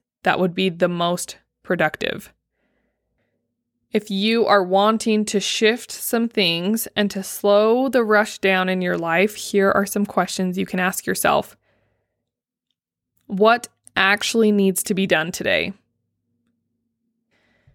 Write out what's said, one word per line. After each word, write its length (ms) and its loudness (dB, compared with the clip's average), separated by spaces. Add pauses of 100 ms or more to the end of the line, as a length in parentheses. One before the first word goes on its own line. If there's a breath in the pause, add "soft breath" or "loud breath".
(240)
that 140 2
would 160 0
be 140 0
the 200 0
most 500 -4 (240)
productive? 680 -4 (1600)
If 200 -4
you 340 0
are 180 4
wanting 640 2
to 140 -2
shift 500 -2
some 380 -4
things 680 0
and 160 0
to 120 -8
slow 640 2
the 160 2
rush 340 0
down 300 0
in 140 -2
your 160 -2
life, 360 0
here 360 0
are 160 2
some 180 -2
questions 540 -2
you 80 -2
can 120 -6
ask 280 -2
yourself. 500 0 (1700)
What 420 0 (280)
actually 560 2
needs 300 2
to 120 -2
be 120 0
done 260 0
today? 400 -2 (2000)